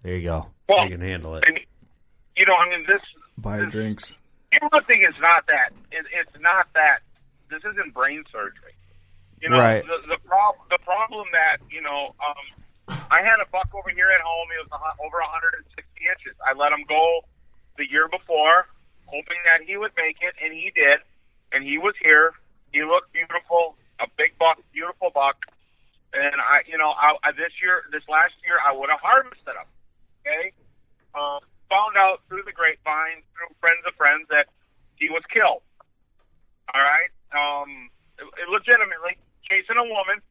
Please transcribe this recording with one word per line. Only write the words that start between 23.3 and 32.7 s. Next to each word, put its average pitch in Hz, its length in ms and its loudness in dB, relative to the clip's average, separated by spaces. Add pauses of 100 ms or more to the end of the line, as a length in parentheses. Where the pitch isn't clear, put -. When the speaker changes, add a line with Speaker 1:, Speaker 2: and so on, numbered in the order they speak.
Speaker 3:
a 117 60 -6 (140)
big - 180 -2
buck, 165 220 2 (120)
beautiful 175 400 -6
buck. - 320 -2 (680)
And 143 320 -4
I, 139 240 4
you 160 80 -10
know, 156 160 0
I, 147 320 2
I, 147 80 0
this 160 320 -8
year, 180 280 0
this 156 160 -8
last 156 360 2
year, 175 160 -2
I 143 160 2
would 139 160 -6
have 147 80 -2
harvested 240 560 0
him. - 120 -16 (560)
Okay, - 280 -6 (600)
um, 285 320 -8 (240)
found 202 320 2
out 190 320 2
through 196 160 -10
the 196 80 -18
grapevine, 160 640 -2 (160)